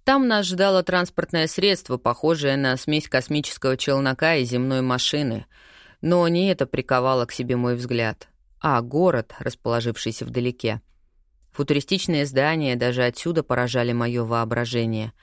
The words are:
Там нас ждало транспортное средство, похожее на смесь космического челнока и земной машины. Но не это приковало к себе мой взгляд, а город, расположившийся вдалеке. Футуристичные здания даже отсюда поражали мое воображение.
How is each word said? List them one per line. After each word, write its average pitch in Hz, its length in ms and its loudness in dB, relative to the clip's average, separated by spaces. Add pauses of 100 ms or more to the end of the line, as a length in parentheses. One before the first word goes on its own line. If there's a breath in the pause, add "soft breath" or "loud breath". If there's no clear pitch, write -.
(100)
Там 269 160 4
нас 214 200 2
ждало 185 360 2
транспортное 175 640 0
средство, 185 500 0
похожее 143 600 0
на 131 200 2
смесь 151 320 -2
космического 135 680 0
челнока 139 580 0
и 139 100 0
земной 127 360 0
машины. 127 640 -2 (540 loud breath)
Но 170 260 4
не 175 240 2
это 180 160 0
приковало 127 600 0
к - 60 -14
себе 123 220 -4
мой 123 220 0
взгляд, 120 500 -4 (340)
а 139 200 2
город, 135 580 0
расположившийся 117 840 -4
вдалеке. 120 560 -4 (720)
Футуристичные 147 720 0
здания 139 480 0
даже 123 300 0
отсюда 160 400 -2
поражали 123 480 0
мое 120 320 0
воображение. 117 880 -2 (100)